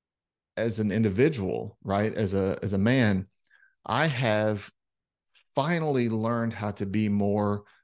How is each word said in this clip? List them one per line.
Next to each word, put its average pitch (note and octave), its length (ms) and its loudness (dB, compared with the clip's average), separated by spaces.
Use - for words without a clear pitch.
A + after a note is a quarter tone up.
as G#2+ 220 -2
an G#2 120 0
individual, G#2 920 0
right, G#2 280 0
as G2 220 -2
a, F#2+ 300 0
as G2 100 -4
a G2 60 0
man, G#2+ 480 2
I C#3+ 220 0
have G#2+ 640 0
finally D3 560 0
learned A2+ 440 -2
how G#2 180 -6
to G2+ 160 -6
be G#2+ 200 0
more G2+ 580 0